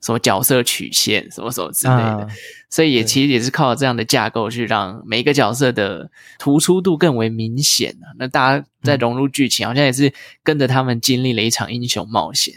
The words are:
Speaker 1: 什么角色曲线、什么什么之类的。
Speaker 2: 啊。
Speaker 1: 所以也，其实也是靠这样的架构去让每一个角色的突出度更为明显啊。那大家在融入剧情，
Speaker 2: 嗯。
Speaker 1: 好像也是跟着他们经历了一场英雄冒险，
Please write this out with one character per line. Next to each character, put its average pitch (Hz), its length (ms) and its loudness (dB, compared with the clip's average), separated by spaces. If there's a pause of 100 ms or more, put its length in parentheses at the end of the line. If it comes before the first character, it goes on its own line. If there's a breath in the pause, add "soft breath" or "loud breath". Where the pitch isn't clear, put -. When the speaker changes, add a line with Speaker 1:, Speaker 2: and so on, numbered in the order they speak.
Speaker 1:
什 - 100 -6
么 117 80 0
角 101 240 0
色 127 200 2
曲 - 280 -4
线、 - 400 0
什 - 100 -16
么 113 120 -8
什 92 100 -6
么 82 80 -8
之 - 160 -2
类 127 80 4
的。 120 80 2
Speaker 2:
啊。 107 240 -2 (460 loud breath)
Speaker 1:
所 160 120 2
以 151 80 4
也， 117 100 4
其 123 200 0
实 143 100 2
也 120 80 2
是 123 100 -2
靠 131 240 0
这 139 100 -2
样 123 120 0
的 113 80 -2
架 110 260 0
构 110 180 -4
去 120 160 -4
让 104 400 -2
每 113 140 -2
一 123 60 0
个 - 100 2
角 117 180 2
色 123 200 2
的 98 360 -4 (300 loud breath)
突 143 220 2
出 180 200 2
度 175 160 0
更 151 200 2
为 113 120 0
明 113 300 -4
显 - 360 0
啊。 - 220 -20
那 131 120 -8
大 135 280 2
家 143 80 -4 (200)
在 147 100 2
融 120 220 0
入 139 100 0
剧 135 220 0
情， - 180 -2
Speaker 2:
嗯。 - 20 -4
Speaker 1:
好 117 60 -4
像 143 100 4
也 131 80 2
是 135 200 2 (320 loud breath)
跟 156 120 2
着 139 120 2
他 131 160 2
们 120 160 0
经 127 240 0
历 127 80 0
了 110 100 0
一 113 80 2
场 98 220 -4
英 120 160 -6
雄 101 200 -4
冒 98 240 -2
险， - 240 -4